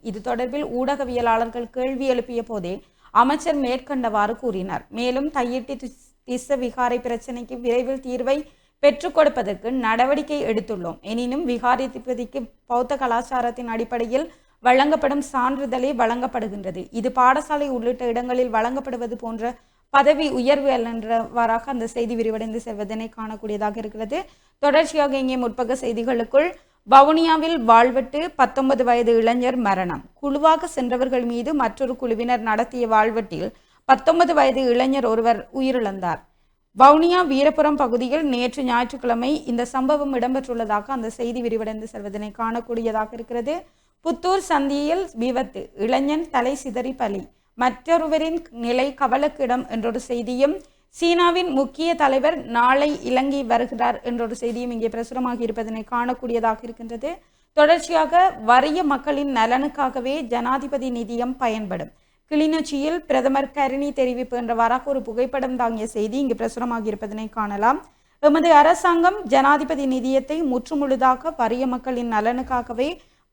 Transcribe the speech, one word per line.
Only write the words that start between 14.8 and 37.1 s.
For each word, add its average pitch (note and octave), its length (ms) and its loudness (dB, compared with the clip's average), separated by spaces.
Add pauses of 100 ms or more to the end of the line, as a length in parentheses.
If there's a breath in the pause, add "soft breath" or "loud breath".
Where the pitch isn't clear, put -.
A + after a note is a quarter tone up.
சான்றிதழே C4 720 -2
வழங்கப்படுகின்றது. A3 880 -4 (100)
இது A#3 180 -2
பாடசாலை C#4+ 600 2
உள்ளிட்ட B3 360 -4
இடங்களில் B3 440 -2
வழங்கப்படுவது A#3+ 640 -4
போன்ற A3+ 360 -6 (420 soft breath)
பதவி D4 360 6
உயர்வு C4+ 420 2
அல்ல A#3+ 180 0
என்றவாறாக A3+ 800 -2
அந்த A#3+ 180 -4
செய்தி A#3 280 -4
விரிவடைந்து A3 440 -4
செல்வதனை A3 500 -8
காணக்கூடியதாக G#3+ 680 -6
இருக்கிறது. A3 400 -6 (460 soft breath)
தொடர்ச்சியாக D4 540 4
இங்கே C4 200 -2
முற்பக்க A#3+ 380 -2
செய்திகளுக்குள், A#3+ 760 0 (380 soft breath)
வவுனியாவில் D#4+ 760 6
வாழ்வெட்டு, A#3+ 580 4 (140)
பத்தொன்பது C4 480 2
வயது A#3+ 340 4
இளைஞர் B3 500 2
மரணம். F#3 360 -2 (100)
குழுவாக D#4 540 2
சென்றவர்கள் B3 580 -2
மீது A#3+ 280 -2
மற்றொரு C4 420 -2
குழுவினர் A#3 540 -2
நடத்திய A#3+ 380 0
வாழ்வெட்டில் G#3+ 640 0 (400 soft breath)
பத்தொன்பது D#4+ 440 4
வயது C4+ 320 4
இளைஞர் B3 460 2
ஒருவர் A3+ 300 2 (120)
உயிரிழந்தார். G#3 680 -2 (560)
வவுனியா D#4 500 8